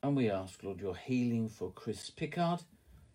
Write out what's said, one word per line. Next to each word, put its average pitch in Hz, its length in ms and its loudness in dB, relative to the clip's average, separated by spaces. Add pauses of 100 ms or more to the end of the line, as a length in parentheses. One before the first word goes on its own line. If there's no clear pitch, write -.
And 143 120 2
we 123 160 6
ask, 95 320 -2
Lord, 92 200 -6
your 92 140 -2
healing 120 520 2
for - 240 -6
Chris - 380 -6
Pickard, 170 500 0 (540)